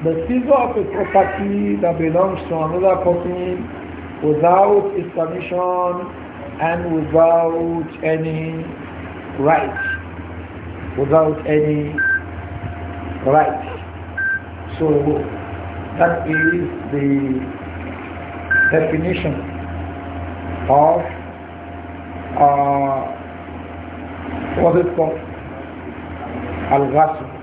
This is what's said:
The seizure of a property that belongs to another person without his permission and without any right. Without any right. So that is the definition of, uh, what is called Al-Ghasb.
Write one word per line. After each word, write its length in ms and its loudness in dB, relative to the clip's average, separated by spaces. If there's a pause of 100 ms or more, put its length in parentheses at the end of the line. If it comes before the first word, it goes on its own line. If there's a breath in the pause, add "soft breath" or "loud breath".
The 240 0
seizure 240 2
of 240 4
a 160 0
property 880 2
that 200 2
belongs 400 2 (100)
to 100 -2
another 440 4
person 600 0 (600)
without 720 6
his 200 -2
permission 920 -2 (540)
and 340 0
without 920 4 (160)
any 600 -2 (800)
right. 320 4 (1200)
Without 400 4 (100)
any 420 2 (1400)
right. 360 4 (1160)
So 100 2 (1080)
that 280 4
is 420 2 (220)
the 480 2 (1300)
definition 640 2 (1400)
of, 320 6 (1400)
uh, 640 4 (1600)
what 160 6
is 80 4 (100)
called 240 0 (1500)
Al-Ghasb. 600 4 (140)